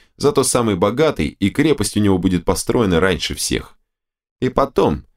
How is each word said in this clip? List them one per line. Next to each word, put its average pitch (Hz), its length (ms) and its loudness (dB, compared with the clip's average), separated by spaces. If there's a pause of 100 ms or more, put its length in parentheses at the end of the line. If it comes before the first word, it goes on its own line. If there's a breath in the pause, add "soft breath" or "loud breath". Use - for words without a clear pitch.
(180 soft breath)
зато 139 260 2
самый 113 320 0
богатый, 104 520 0
и 98 220 -2
крепость 143 480 0
у - 20 2
него 98 180 4
будет 90 280 0
построена 98 540 0
раньше 80 360 -2
всех. - 420 -6 (640)
И 127 100 0
потом, 131 560 0 (120)